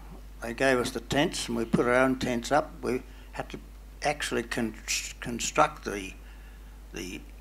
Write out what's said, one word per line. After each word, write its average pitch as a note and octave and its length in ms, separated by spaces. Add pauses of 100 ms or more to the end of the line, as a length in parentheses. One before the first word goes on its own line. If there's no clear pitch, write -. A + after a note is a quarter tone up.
(400)
They A#2 140
gave C3+ 240
us A#2+ 140
the A#2 80
tents, - 480
and A#2 100
we A#2 80
put D#3 180
our A#2+ 80
own B2+ 260
tents A#2+ 320
up. C#3+ 200 (100)
We B2 220 (300)
had - 180
to - 80 (440)
actually C3 420
con-, A2+ 320 (440)
construct - 640
the, G2+ 300 (800)
the F2+ 260 (200)